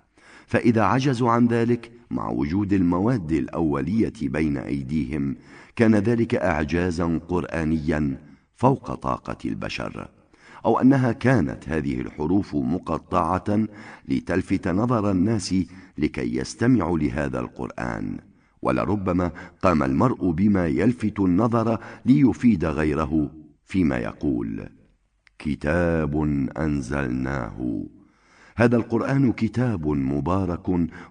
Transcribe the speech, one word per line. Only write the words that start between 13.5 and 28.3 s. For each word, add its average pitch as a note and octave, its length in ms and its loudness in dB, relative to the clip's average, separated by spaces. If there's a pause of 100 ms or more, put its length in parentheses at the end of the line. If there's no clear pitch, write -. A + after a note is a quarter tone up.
لتلفت F2 600 -2
نظر G#2 440 0
الناس F#2 440 0 (420)
لكي C2+ 380 -2
يستمعوا F2 640 0
لهذا C#2 420 -2
القرآن. A1 800 -8 (440)
ولربما F2 720 0 (300)
قام E2 220 2
المرء F2 480 2
بما F#2 360 2
يلفت G2+ 520 0
النظر A2 580 2 (280)
ليفيد A#2 600 4
غيره D2+ 680 0 (340)
فيما D#2 320 2
يقول: A1 720 -4 (680)
"كتاب D#2 760 0 (420)
أنزلناه". B1+ 1300 -4 (720)